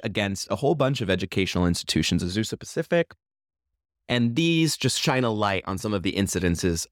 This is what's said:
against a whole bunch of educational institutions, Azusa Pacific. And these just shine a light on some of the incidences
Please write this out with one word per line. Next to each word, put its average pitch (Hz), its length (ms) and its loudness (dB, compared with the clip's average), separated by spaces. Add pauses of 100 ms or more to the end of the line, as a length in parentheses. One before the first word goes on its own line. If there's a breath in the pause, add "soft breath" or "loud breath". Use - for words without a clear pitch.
against 101 480 -4
a 110 40 -2
whole 151 200 2
bunch 131 240 0
of 98 100 0
educational 90 560 0
institutions, 85 560 0
Azusa 95 340 -4
Pacific. - 560 -2 (960)
And 120 260 2
these 160 420 4
just - 240 -2
shine 131 220 2
a 120 80 2
light 104 380 0
on 95 100 -4
some 107 160 -2
of 95 80 -2
the 90 120 -2
incidences 87 760 0